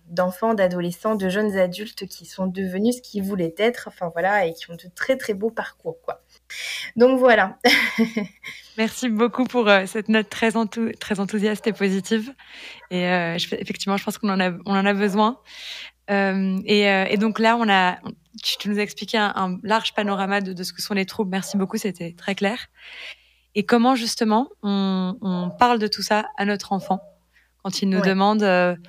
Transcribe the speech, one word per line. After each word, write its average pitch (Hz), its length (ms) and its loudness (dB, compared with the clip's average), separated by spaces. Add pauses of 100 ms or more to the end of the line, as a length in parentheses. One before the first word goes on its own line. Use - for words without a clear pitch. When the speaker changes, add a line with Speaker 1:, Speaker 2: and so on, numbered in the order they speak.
Speaker 1:
d'enfants, 185 460 0
d'adolescents, 180 640 0
de 190 120 0
jeunes 196 300 0
adultes 190 480 -2
qui 175 200 -16
sont - 200 -6
devenus 190 520 0
ce - 40 -20
qu'ils 202 220 -6
voulaient 180 340 -4
être. 226 300 0
Enfin 175 240 -8
voilà, 185 340 2
et 165 80 -4
qui - 160 -16
ont 170 60 -14
de 180 180 -18
très - 220 -2
très 233 180 -4
beaux 202 160 -2
parcours - 500 -10
quoi. - 220 -10 (720)
Donc 254 240 6
voilà. 220 400 4 (400)
<laughs> - 800 -4
Speaker 2:
Merci 220 300 0
beaucoup 226 360 2
pour, 233 240 2
euh, 196 180 6
cette 214 240 -4
note 220 180 4
très - 260 0
enthou-, 226 460 -2
très 202 180 -4
enthousiaste 202 480 0
et 226 60 0
positive. 202 600 -2 (560)
Et, 180 180 0
euh, 175 300 0
je 175 100 -6
fais, - 100 -4
effectivement, 196 380 -4
je 202 80 -4
pense 208 140 -6
qu'on 214 100 -4
en 190 100 0
a, 185 120 2 (160)
on 196 100 0
en 196 80 2
a 202 80 4
besoin. 208 480 2 (680)
Euh, 190 560 0
et, 208 240 4
euh, 190 180 2
et - 80 0
donc 208 220 0
là, 226 180 4
on 226 140 2
a, 185 260 4 (480)
tu, - 140 -4
tu - 100 -8
nous 208 100 0
as 208 40 0
expliqué 208 340 -6
un, 208 180 2
un 185 280 -2
large 220 320 0
panorama 202 480 0
de, 190 100 -6
de 180 100 -8
ce 180 120 -8
que - 80 -10
sont - 100 -6
les 190 140 0
troubles. 196 240 -4
Merci 190 260 -4
beaucoup, 190 220 -2
c'était 180 340 -6
très 196 220 -6
clair. 202 320 -2 (880)
Et 202 100 0
comment 240 300 4
justement 226 560 0 (120)
on, 190 600 0
on 180 260 -2
parle 240 300 2
de 214 80 -2
tout 208 160 -4
ça 214 240 0 (100)
à 196 80 -2
notre 202 280 -2
enfant 190 280 -2 (640)
quand 190 160 -6
il 196 80 0
nous 190 120 2
Speaker 1:
Ouais. 196 80 2
Speaker 2:
demande, 196 340 4
euh, 180 340 4 (120)